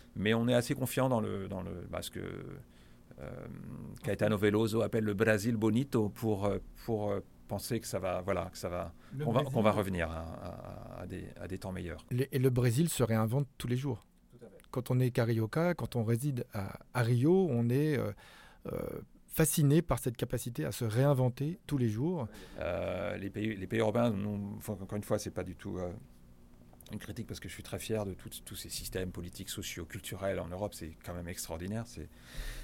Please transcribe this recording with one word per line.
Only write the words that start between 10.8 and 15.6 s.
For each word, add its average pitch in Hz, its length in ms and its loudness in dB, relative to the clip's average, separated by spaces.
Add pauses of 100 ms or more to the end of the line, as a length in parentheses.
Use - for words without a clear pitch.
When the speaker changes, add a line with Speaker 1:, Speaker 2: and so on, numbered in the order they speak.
Speaker 1:
à 92 60 -8
des, 92 180 -8 (160)
à 92 80 -8
des 92 100 -6
temps 95 140 -6
meilleurs. 87 380 -6
Speaker 2:
Les, 127 220 0
et 139 60 0
le 131 120 6
Brésil 127 400 4
se - 120 0
réinvente 113 540 2
tous - 100 -6
les 120 120 2
jours. 135 280 -4 (240)
Speaker 1:
Tout - 140 -20
à - 60 -18
fait. - 80 -20 (120)
Speaker 2:
Quand - 200 -4
on 127 100 6
est 127 100 6
carioca, 120 640 4